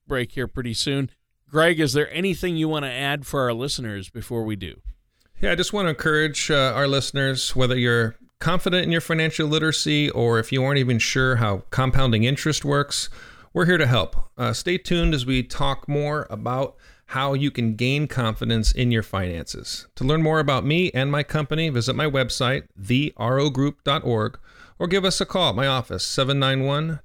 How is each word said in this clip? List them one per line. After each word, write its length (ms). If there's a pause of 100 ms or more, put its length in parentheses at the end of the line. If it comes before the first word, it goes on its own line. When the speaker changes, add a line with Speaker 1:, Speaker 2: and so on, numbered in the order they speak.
Speaker 1:
break 240
here 160
pretty 260
soon. 360 (380)
Greg, 300
is 140
there 200
anything 440
you 120
want 160
to 60
add 340
for 180
our 120
listeners 560
before 320
we 140
do? 240 (600)
Speaker 2:
Yeah, 120
I 20
just 180
want 140
to 40
encourage, 600
uh, 240
our 140
listeners, 680
whether 240
you're 380 (240)
confident 440
in 60
your 100
financial 460
literacy 640
or 280
if 120
you 140
aren't 140
even 200
sure 380
how 340
compounding 540
interest 400
works, 460 (420)
we're 140
here 120
to 80
help. 300 (200)
Uh, 160
stay 260
tuned 360
as 120
we 160
talk 460
more 420
about 460 (300)
how 280
you 160
can 240
gain 320
confidence 640
in 220
your 100
finances. 920
To 80
learn 180
more 160
about 260
me 300
and 160
my 140
company, 440
visit 280
my 100
website, 600 (100)
the 400
R 240
O 100
group 320
dot 220
org, 340 (400)
or 80
give 180
us 160
a 60
call 240
at 60
my 100
office, 380
seven 340
nine 240
one, 420